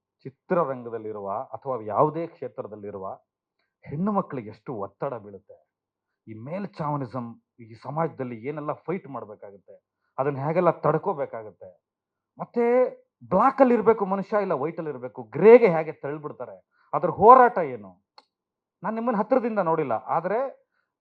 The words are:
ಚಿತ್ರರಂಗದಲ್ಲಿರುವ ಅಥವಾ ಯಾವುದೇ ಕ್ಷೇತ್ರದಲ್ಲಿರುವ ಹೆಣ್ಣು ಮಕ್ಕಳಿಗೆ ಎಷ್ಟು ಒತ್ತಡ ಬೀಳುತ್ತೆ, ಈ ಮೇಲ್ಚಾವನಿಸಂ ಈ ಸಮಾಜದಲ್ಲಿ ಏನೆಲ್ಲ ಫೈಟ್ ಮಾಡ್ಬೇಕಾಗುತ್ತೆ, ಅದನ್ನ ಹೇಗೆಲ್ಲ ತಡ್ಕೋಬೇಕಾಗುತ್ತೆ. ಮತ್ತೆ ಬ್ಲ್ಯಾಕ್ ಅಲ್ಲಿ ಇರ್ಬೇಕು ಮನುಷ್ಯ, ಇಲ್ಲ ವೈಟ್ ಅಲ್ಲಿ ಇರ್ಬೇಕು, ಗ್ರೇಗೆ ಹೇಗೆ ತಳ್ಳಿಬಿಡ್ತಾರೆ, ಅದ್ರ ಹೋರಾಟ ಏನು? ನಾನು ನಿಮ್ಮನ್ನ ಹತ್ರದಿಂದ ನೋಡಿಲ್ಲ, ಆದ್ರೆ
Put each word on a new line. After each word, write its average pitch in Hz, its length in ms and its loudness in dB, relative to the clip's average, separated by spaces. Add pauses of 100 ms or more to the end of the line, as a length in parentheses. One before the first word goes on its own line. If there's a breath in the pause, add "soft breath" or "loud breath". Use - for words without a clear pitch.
(240)
ಚಿತ್ರರಂಗದಲ್ಲಿರುವ 117 1080 -6
ಅಥವಾ 120 500 -8
ಯಾವುದೇ 143 460 0
ಕ್ಷೇತ್ರದಲ್ಲಿರುವ 104 920 -14 (640)
ಹೆಣ್ಣು 170 280 -4
ಮಕ್ಕಳಿಗೆ 139 380 -4
ಎಷ್ಟು 107 240 -14
ಒತ್ತಡ 110 400 -8
ಬೀಳುತ್ತೆ, 101 520 -18 (640)
ಈ 113 60 -16
ಮೇಲ್ಚಾವನಿಸಂ 139 1080 -8 (180)
ಈ 113 140 -20
ಸಮಾಜದಲ್ಲಿ 127 640 -8
ಏನೆಲ್ಲ 147 380 -8
ಫೈಟ್ - 340 -10
ಮಾಡ್ಬೇಕಾಗುತ್ತೆ, 104 800 -18 (320)
ಅದನ್ನ 135 200 -2
ಹೇಗೆಲ್ಲ 160 320 0
ತಡ್ಕೋಬೇಕಾಗುತ್ತೆ. 139 1120 -4 (580)
ಮತ್ತೆ 240 500 0 (340)
ಬ್ಲ್ಯಾಕ್ 202 380 2
ಅಲ್ಲಿ 247 120 6
ಇರ್ಬೇಕು 208 320 2
ಮನುಷ್ಯ, 196 360 -4
ಇಲ್ಲ 190 120 -2
ವೈಟ್ 156 240 -4
ಅಲ್ಲಿ 160 120 -8
ಇರ್ಬೇಕು, 127 340 -12
ಗ್ರೇಗೆ 208 440 8
ಹೇಗೆ 160 240 0
ತಳ್ಳಿಬಿಡ್ತಾರೆ, 143 1000 -14
ಅದ್ರ 151 160 0
ಹೋರಾಟ 233 480 8
ಏನು? 117 460 -8 (800)
ನಾನು 214 120 -6
ನಿಮ್ಮನ್ನ 226 220 -2
ಹತ್ರದಿಂದ 220 420 0
ನೋಡಿಲ್ಲ, 160 320 0
ಆದ್ರೆ 180 760 -4 (340)